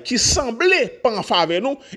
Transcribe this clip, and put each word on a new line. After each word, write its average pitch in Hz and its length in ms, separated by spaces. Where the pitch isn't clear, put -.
ki 247 80
sanble 277 720
pa 247 80
an 202 160
favè 170 320
nou 269 160